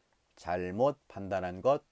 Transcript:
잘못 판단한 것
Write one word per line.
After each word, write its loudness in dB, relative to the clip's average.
잘못 0
판단한 -4
것 4